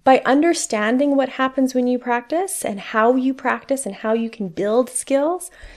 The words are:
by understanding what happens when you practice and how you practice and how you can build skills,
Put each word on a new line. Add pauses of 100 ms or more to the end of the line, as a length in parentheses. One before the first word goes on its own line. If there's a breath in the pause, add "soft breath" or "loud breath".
by
understanding
what
happens
when
you
practice
and
how
you
practice
and
how
you
can
build
skills, (260 loud breath)